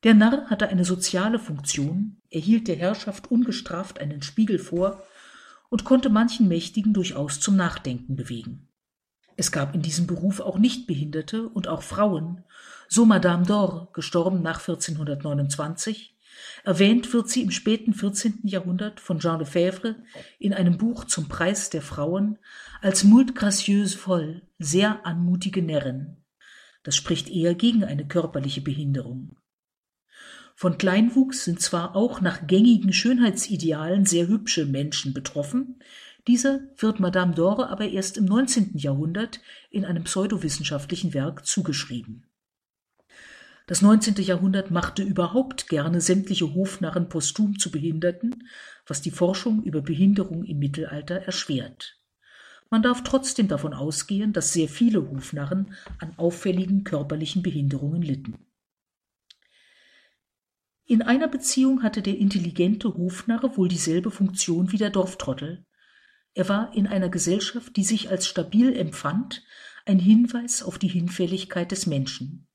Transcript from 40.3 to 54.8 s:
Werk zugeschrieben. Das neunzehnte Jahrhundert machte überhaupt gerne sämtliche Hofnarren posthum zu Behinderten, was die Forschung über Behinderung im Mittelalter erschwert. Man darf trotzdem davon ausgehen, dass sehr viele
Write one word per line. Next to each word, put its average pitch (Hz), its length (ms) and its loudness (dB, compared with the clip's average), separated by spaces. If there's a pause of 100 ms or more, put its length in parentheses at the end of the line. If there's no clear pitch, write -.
Werk 143 320 -4
zugeschrieben. 123 840 -6 (1400)
Das 180 160 0
neunzehnte 208 400 6
Jahrhundert 190 480 0
machte 170 320 -2
überhaupt 196 640 -2
gerne 165 320 0
sämtliche 180 540 0
Hofnarren 175 520 -2
posthum 202 520 -2
zu 170 100 -2
Behinderten, 170 800 -4 (400)
was - 160 -8
die 165 80 -4
Forschung 196 500 0
über 151 220 -4
Behinderung 175 600 2
im 147 140 -6
Mittelalter 147 640 -4
erschwert. - 800 -8 (720)
Man 226 100 4
darf 247 220 2
trotzdem 262 440 0
davon 147 280 -4
ausgehen, 196 580 -2
dass - 200 -2
sehr 160 160 2
viele 214 420 2